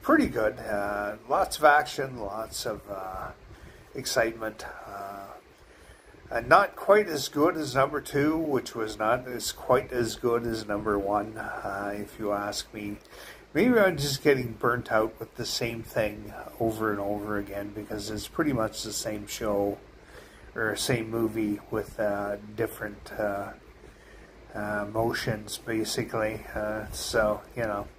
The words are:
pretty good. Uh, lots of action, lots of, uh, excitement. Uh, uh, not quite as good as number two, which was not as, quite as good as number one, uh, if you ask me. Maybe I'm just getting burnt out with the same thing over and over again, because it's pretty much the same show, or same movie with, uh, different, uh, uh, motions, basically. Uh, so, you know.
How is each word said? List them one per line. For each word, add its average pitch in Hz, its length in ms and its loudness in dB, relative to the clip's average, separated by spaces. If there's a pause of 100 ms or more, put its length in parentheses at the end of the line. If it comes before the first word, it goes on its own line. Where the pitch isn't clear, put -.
pretty 285 240 6
good. 117 320 2
Uh, 104 580 -2 (100)
lots 170 300 2
of 151 80 0
action, 143 560 6
lots 110 460 -6
of, 107 240 -4
uh, 95 380 -8 (680)
excitement. 113 720 -2 (200)
Uh, 98 380 -12 (1040)
uh, - 100 0
not 175 360 6
quite 202 320 6
as 147 200 -2
good 160 280 4
as 139 180 -4
number 139 280 4
two, 143 340 2
which 147 380 0
was 107 240 -4
not 120 280 2
as, 123 260 -6
quite - 380 2
as 120 260 0
good 120 280 2
as 113 220 -2
number 104 320 0
one, 104 400 0
uh, 101 580 -6
if 104 220 -10
you 104 140 -2
ask 101 420 -4
me. 104 240 -8 (540)
Maybe 233 260 6
I'm 185 180 6
just 139 280 -2
getting 127 300 6
burnt 120 360 0
out 110 300 4
with - 160 -12
the 113 100 -6
same 117 380 -4
thing 107 500 -2 (240)
over 110 320 2
and 101 80 0
over 104 400 -2
again, 101 340 -6
because 104 380 -6
it's 107 160 -6
pretty 151 260 0
much 110 300 -2
the 110 100 -8
same 104 360 -6
show, 101 500 0 (760)
or 110 180 0
same 113 340 0
movie 110 520 0 (100)
with, 107 300 -4
uh, 101 380 0 (180)
different, 107 560 -6
uh, 101 400 -2 (1040)
uh, 104 360 -2
motions, 113 640 0
basically. 110 960 -2
Uh, 107 380 -4
so, 107 520 2 (120)
you 120 80 -2
know. 104 240 -2 (120)